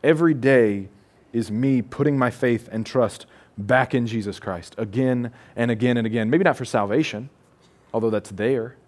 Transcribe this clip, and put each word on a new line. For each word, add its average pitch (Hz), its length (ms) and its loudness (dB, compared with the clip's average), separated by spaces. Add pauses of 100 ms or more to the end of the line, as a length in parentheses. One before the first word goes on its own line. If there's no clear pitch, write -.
Every 160 300 4
day 117 560 4 (420)
is 113 180 -2
me 123 320 0
putting 143 360 0
my 123 120 2
faith 120 420 -2
and 110 140 -6
trust 117 400 -2 (320)
back 120 360 2
in 120 140 0
Jesus 104 320 -6
Christ 87 380 -10
again 120 540 -2 (240)
and 120 160 0
again 120 240 2
and 113 100 0
again. 110 240 0
Maybe 170 140 2
not 156 140 2
for 127 80 -8
salvation, 113 640 -2 (640)
although 113 160 0
that's 104 220 -4
there 113 440 -2 (120)